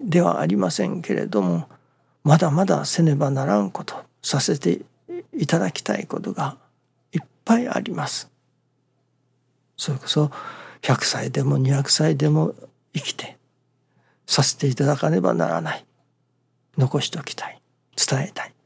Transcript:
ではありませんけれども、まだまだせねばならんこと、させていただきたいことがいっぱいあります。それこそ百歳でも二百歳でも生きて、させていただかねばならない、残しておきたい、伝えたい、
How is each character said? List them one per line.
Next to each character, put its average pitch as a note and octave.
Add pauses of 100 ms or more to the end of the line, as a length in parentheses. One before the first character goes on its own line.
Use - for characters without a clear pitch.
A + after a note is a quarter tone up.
で F3+
は -
あ -
り F#3
ま F#3+
せ F#3
ん F3+
け -
れ -
ど G#2
も、 F2 (560)
ま D3+
だ D#3+
ま F3
だ -
せ -
ね D#3
ば C#3+
な C3+
ら G#2
ん G2+
こ -
と、 - (180)
さ -
せ C#3
て - (520)
い G#3+
た E3
だ F#3
き -
た -
い -
こ -
と -
が - (540)
い E3+
っ - (240)
ぱ A3+
い B3
あ -
り -
ま D#3
す。 - (1500)
そ -
れ C3+
こ -
そ D3+ (520)
百 -
歳 -
で C#3
も C#3
二 C3
百 C#3
歳 D#3
で D3+
も D#3 (380)
生 D#3
き -
て、 - (880)
さ -
せ -
て -
い C3
た C#3
だ C#3+
か D3+
ね E3
ば -
な -
ら E2+
な D#2+
い、 - (880)
残 C3+
し -
て -
お D3
き -
た -
い、 - (360)
伝 -
え D#3
た -
い、 - (140)